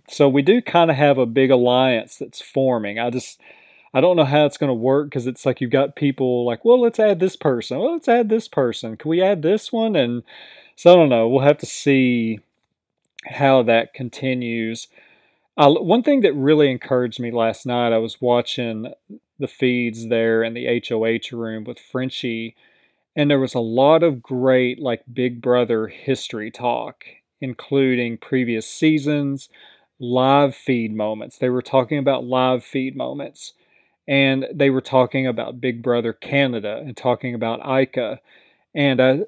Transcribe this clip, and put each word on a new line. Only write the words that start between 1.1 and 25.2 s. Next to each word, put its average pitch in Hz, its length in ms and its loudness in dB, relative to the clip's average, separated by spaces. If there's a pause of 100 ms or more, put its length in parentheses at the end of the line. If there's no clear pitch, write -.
a 131 80 2
big 131 240 2
alliance 123 640 2
that's - 260 -14
forming. 113 580 -4
I 120 100 -4
just, - 320 -10 (500)
I 131 80 0
don't 175 160 4
know 160 80 4
how 147 220 2
it's 139 120 -4
gonna 139 160 -2
work, 135 380 -2
'cause 123 140 -6
it's 127 220 -6
like 127 120 -2
you've 120 120 -6
got 139 240 0
people 127 500 -2
like, 117 180 -6
"Well, 240 160 6
let's 233 200 0
add 208 200 2
this 185 160 -2
person. 123 440 -2
Well, 269 140 -2
let's 330 140 -12
add 233 220 2
this 220 180 -2
person. 117 500 -4
Can 151 120 -8
we 165 120 0
add 190 200 0
this 185 320 -2
one?" 226 220 -2
And 120 280 0 (520)
so 175 180 8
I - 20 10
don't 160 140 6
know. 117 180 2
We'll 131 140 2
have 143 160 4
to - 80 -14
see 120 760 0 (840)
how 135 380 4
that 117 320 2
continues. 117 920 -6 (680)
Uh, 147 160 6
one 185 300 2
thing 277 200 2
that 170 120 4
really 143 380 2
encouraged 123 480 -4
me 120 100 -6
last 113 340 -2
night, 120 300 0
I 113 60 2
was 113 200 -6
watching 120 720 -2 (460)
the 139 100 -6
feeds 120 600 -4
there 113 340 0
in 113 140 -4
the 123 100 -10
H 120 260 -4
O 113 140 -2
H 113 260 -4
room 113 320 -10
with 117 140 -14
Frenchie, 120 800 -8 (600)
and 147 140 0
there 143 100 2
was 131 140 -4
a 131 60 -4
lot 131 420 2
of 143 220 0
great, 127 560 0
like, 123 240 -6 (100)
Big 123 300 -4